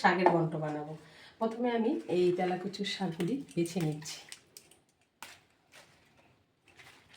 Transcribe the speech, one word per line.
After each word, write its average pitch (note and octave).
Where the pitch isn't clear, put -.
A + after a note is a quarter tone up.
শাকের F3+
ঘন্ট D#3+
বানাবো। D3+
প্রথমে A#3
আমি A3+
এই F3+
তেলাকুচুর F#3
শাকগুলি F3
বেছে E3+
নিচ্ছি। D#3